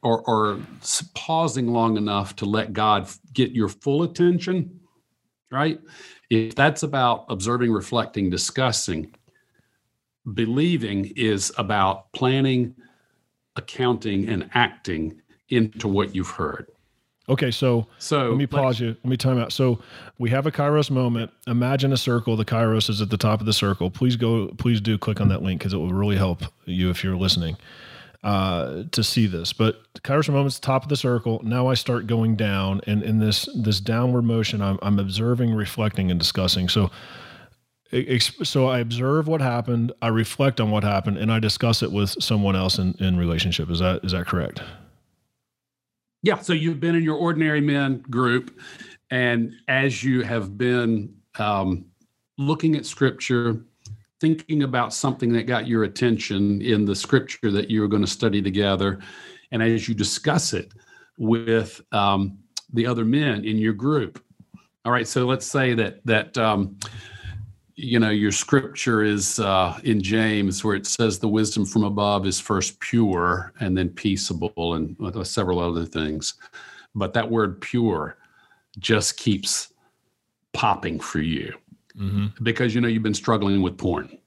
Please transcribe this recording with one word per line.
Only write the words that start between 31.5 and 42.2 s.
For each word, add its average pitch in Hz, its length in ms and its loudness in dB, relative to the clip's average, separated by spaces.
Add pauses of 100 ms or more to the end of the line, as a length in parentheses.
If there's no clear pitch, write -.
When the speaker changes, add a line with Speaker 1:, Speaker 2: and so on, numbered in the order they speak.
Speaker 2:
I 131 80 2
start 120 320 -2
going 113 280 2
down, 98 520 0
and 104 160 0
in 110 160 2
this, 107 360 0
this 107 240 0
downward 120 440 0
motion, 113 360 0
I'm, 98 220 0
I'm 101 160 2
observing, 113 560 0
reflecting, 104 560 -2
and 90 100 0
discussing. 90 480 0
So, 98 220 2 (1000)
ex-, 127 500 0
so 139 240 2
I 127 140 0
observe 127 480 0
what 156 140 0
happened, 120 500 0 (100)
I 117 60 0
reflect 117 520 2
on 107 120 2
what 104 120 2
happened, 101 360 2
and 110 120 2
I 110 60 4
discuss 110 460 2
it 95 80 -2
with 101 180 0 (140)